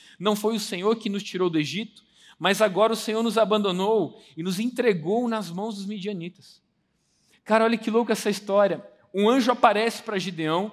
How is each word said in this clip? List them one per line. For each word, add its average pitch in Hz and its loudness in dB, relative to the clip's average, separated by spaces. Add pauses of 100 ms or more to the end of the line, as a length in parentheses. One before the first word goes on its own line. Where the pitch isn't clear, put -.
(180)
'Não 208 0
foi 214 0
o 208 -2
Senhor 208 -2
que 220 -4
nos 196 -4
tirou 185 -2
do 160 0
Egito'? 156 -6 (300)
Mas 185 0
agora 214 4
o - 0
Senhor 220 -2
nos 220 0
abandonou 202 0 (140)
e 160 -6
nos 185 -4
entregou 233 0
nas 214 -4
mãos 202 -8
dos 196 -12
midianitas." 185 -10 (840)
Cara, 220 2
olha 226 2
que 220 -6
louca 226 2
essa - -2
história. 202 2 (320)
Um 202 2
anjo 247 4
aparece 226 2
pra 208 -4
Gideão 170 -2